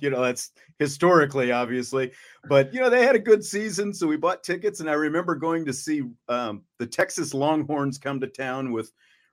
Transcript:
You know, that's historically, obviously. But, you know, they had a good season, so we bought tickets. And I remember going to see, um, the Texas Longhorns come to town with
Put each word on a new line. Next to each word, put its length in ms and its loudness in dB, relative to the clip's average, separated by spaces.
You 80 -2
know, 100 -2
that's 300 -2
historically, 760 4
obviously. 600 -2
But, 280 4
you 40 -2
know, 120 2
they 120 6
had 120 6
a 40 2
good 240 6
season, 480 -4
so 140 -4
we 120 2
bought 260 -2
tickets. 380 -4
And 80 -4
I 40 0
remember 400 0
going 320 -2
to 80 -4
see, 300 -4
um, 340 -4
the 80 -6
Texas 480 -4
Longhorns 640 -2
come 220 -6
to 80 -4
town 440 -6
with 200 -6